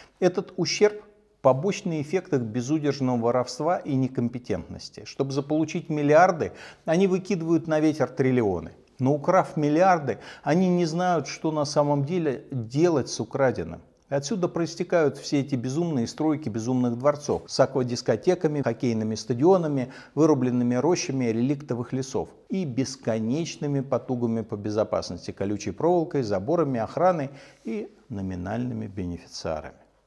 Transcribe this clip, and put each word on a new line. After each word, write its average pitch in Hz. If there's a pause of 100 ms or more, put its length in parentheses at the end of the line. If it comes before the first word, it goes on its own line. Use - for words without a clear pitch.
(180)
Этот 185
ущерб — 208 (360)
побочный 156
эффект 180
их 127
безудержного 127
воровства 123
и 151
некомпетентности. 120
Чтобы -
заполучить 151
миллиарды, 151 (320)
они 175
выкидывают 170
на 156
ветер 151
триллионы. 107 (260)
Но 131
украв 170
миллиарды, 151 (240)
они 175
не 175
знают, 165
что -
на 151
самом 147
деле 156
делать 131
с -
украденным. 101 (300)
Отсюда 170
проистекают 170
все -
эти 139
безумные 131
стройки 151
безумных 120
дворцов 139
с -
аквадискотеками, 135
хоккейными 113
стадионами, 143 (240)
вырубленными 127
рощами 135
реликтовых 120
лесов 120 (220)
и 190
бесконечными 131
потугами 120
по 110
безопасности, 101
колючей 101
проволокой, 156
заборами, 123
охраной 147 (340)
и 220 (200)
номинальными 101
бенефициарами. 87 (280)